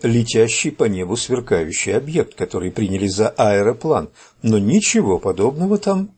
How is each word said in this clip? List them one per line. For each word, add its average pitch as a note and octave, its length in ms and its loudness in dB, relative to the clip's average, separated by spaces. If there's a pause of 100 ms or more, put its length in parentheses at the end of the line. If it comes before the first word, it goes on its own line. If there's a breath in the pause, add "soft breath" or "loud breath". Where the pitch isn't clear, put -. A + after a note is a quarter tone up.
летящий A#2 720 2
по - 140 0
небу F#2+ 300 -2
сверкающий G2+ 800 -2
объект, C#3+ 380 -2
который F#2 380 -6
приняли G2 340 -2
за G2+ 240 0
аэроплан, A2 800 0 (320 soft breath)
но A2 160 2
ничего A2+ 600 2
подобного C#3 580 0
там G3 400 -2